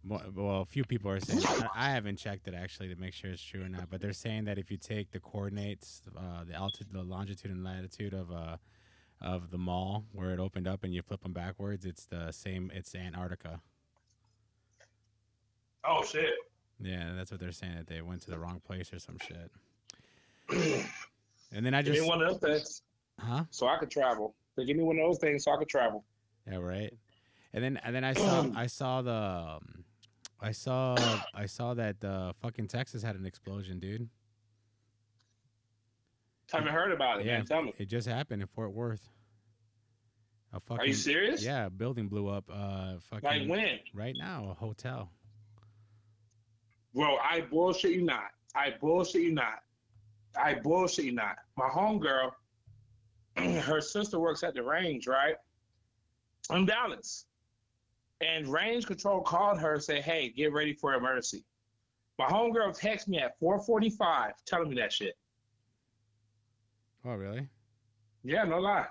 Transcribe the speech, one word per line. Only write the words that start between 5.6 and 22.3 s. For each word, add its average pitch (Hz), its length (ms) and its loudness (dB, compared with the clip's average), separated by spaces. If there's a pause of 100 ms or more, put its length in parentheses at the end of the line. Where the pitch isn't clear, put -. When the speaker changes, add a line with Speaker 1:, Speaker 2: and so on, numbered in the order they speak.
Speaker 1:
uh, 87 300 -8
the 82 80 -10
alti-, 98 360 -6
the 95 120 -6
longitude 95 480 -8
and 92 120 -6
latitude 92 500 -8
of, 90 180 -6
uh, 82 260 -8 (640)
of 87 300 -4
the 90 60 -6
mall 92 560 -2
where 92 180 -4
it 90 80 -2
opened 92 280 -2
up 95 160 -4
and 92 100 -4
you 90 80 -2
flip - 240 -8
'em 90 80 -6
backwards, 92 520 -6
it's 90 200 -10
the 82 260 -6
same, 92 420 -6
it's 90 220 -12
Antarctica. 90 680 -8 (2250)
Speaker 2:
Oh, 156 200 4
shit. 156 300 0 (480)
Speaker 1:
Yeah, 90 340 -6
that's 92 160 -8
what 95 80 -10
they're 90 120 -6
saying, 87 240 -10
that 82 120 -10
they 82 140 -8
went 85 220 -8
to - 80 -14
the 82 80 -6
wrong 87 260 -8
place 92 280 -8
or 87 60 -12
some - 200 -16
shit. 82 320 -12 (1000)
Speaker 2:
<clears throat> 156 360 2 (680)
Speaker 1:
And 110 140 -2
then 131 80 4
I 143 80 4
Speaker 2:
Give 147 120 4
me 147 60 6
Speaker 1:
just 160 100 4
Speaker 2:
one 165 120 4
of 165 60 6 (120)